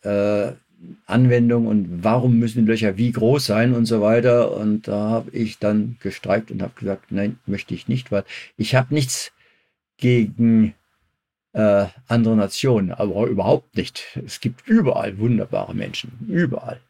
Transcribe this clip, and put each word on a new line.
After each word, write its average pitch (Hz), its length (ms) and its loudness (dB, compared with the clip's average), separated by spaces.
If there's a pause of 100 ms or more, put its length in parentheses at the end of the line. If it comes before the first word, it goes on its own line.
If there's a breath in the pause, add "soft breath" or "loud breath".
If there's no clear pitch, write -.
äh, 104 500 0 (540)
Anwendung 120 600 4
und 90 380 -2
warum 123 340 4
müssen 117 260 2
die 107 60 4
Löcher 107 280 0
wie 120 140 0
groß 127 340 2
sein?“ 113 260 2
und 117 140 2
so 110 160 0
weiter. 120 520 4
Und 107 340 -2
da 104 200 -2
habe 117 220 -2
ich 110 280 -6
dann 107 420 0
gestreikt 101 500 -4
und 98 100 -8
habe - 180 -8
gesagt, 98 320 -8
„Nein, 101 360 -4
möchte 98 260 -6
ich - 160 -8
nicht“, 127 240 -4
weil 101 120 -2 (340 loud breath)
ich 110 160 -2
habe 127 180 2
nichts 143 400 -4 (640)
gegen, 113 760 2 (800)
äh, 101 320 4 (220)
andere 113 280 2
Nationen, 101 560 0
aber 101 340 -2
überhaupt 101 480 -2
nicht. - 520 -8
Es - 140 -14
gibt - 280 -8
überall 139 500 2
wunderbare 107 560 -2
Menschen, - 360 -10 (180)
überall. 131 600 -4